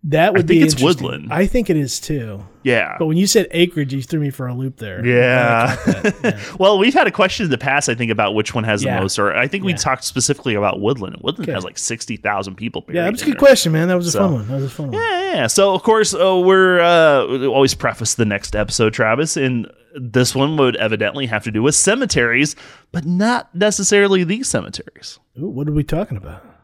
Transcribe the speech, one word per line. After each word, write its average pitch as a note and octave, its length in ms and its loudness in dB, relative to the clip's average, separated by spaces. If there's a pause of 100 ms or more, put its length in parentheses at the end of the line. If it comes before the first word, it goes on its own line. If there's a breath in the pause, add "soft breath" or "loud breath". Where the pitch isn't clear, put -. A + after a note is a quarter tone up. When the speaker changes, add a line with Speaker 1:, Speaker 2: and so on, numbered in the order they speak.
Speaker 1:
That D#3+ 260 2
would F#3 120 2
Speaker 2:
I - 20 -6
think - 0 -
Speaker 1:
be E3 140 6
Speaker 2:
it's D#3+ 140 4
Speaker 1:
interesting. C3+ 320 2
Speaker 2:
Woodland. D2 260 -10
Speaker 1:
I F#3 140 2
think A3+ 240 0
it D#3+ 60 2
is C#3 220 -4
too. A2 440 -8 (200)
Speaker 2:
Yeah. A2+ 360 0
Speaker 1:
But D#3+ 80 0
when D#3 100 0
you F#3+ 80 2
said G3 240 2
acreage, E3 420 0
you C3+ 120 -6
threw D#3+ 160 -4
me C#3+ 100 -2
for C3+ 180 -8
a B2 60 -6
loop B2+ 240 -8
there. G#2 280 -10
Speaker 2:
Yeah. B2 720 2 (120)
Speaker 1:
I - 40 2
like - 120 -2
that. G3+ 200 0
Yeah. - 160 -2 (100)
Speaker 2:
<laughs> - 100 -16
Well, G3 180 4
we've A#3 160 2
had D4+ 140 4
a F3 40 0
question F#3 340 0
in D#3+ 40 -2
the B2 80 0
past, C#3 320 -2
I A#2 60 0
think, A#2 160 -4
about G#2+ 240 0
which G#2+ 180 -2
one A2+ 120 -2
has G#2+ 180 0
Speaker 1:
Yeah. C3+ 140 -2
Speaker 2:
the F#2 40 -2
most, F#2+ 160 -4
or G2+ 180 0
I A#2+ 120 0
think G3 160 -6
we F#3+ 80 -2
Speaker 1:
Yeah. D3+ 60 -2
Speaker 2:
talked C3 260 -2
specifically C3 500 -2
about G2+ 260 -2
Woodland. G#2 420 -4
Woodland D3 280 -6
Speaker 1:
Okay. B2+ 60 -6
Speaker 2:
has, F#2 80 -8
like, - 160 -14
sixty A#2 380 -8
thousand G2 380 -6
people G#2 260 -8
buried - 160 -8
Speaker 1:
Yeah, E3+ 80 -2
that G3 80 -2
was B3 80 -8
a - 40 -6
Speaker 2:
in D4 60 0
Speaker 1:
good - 80 -4
Speaker 2:
there. C#4 80 8
Speaker 1:
question, A3+ 240 4
man. D#3+ 160 0
That F#3 80 2
was F3 120 -2
a E3 40 -4
Speaker 2:
So, G3+ 80 -2
Speaker 1:
fun F#3+ 140 2
one. A2 140 -4
That C3 80 -6
was C#3 100 -4
a C3 40 -8
fun C#3+ 220 -10
one. - 100 -8
Speaker 2:
yeah, A#4 80 -4 (120)
yeah, F#4+ 140 -4
yeah. C3+ 120 -2
So, G3 260 2
of F#3 100 -2
course, A3 300 2
uh, F#3 260 2
we're, F#3 420 4
uh, D#3+ 460 6
we C3 200 -2
always C3+ 260 4
preface - 400 -4
the A#2 120 0
next G2+ 300 -4
episode, G#2+ 380 0
Travis, B2+ 440 0
and B2+ 300 -2 (280)
this B2 400 0
one C#3+ 220 0
would B2+ 180 4
evidently A2 500 -2
have A2 200 -4
to A2+ 60 -6
do G#2+ 120 0
with D3 100 4
cemeteries, D3 840 0 (360 loud breath)
but D#3+ 140 -6
not F#3+ 500 -2
necessarily G3 680 2
these G#3+ 240 -4
cemeteries. - 680 -8 (240)
Speaker 1:
Ooh, F#3+ 60 -8
what D3 200 -6
are D3+ 40 -4
we D3 140 0
talking D#3 320 -4
about? - 280 -16 (180)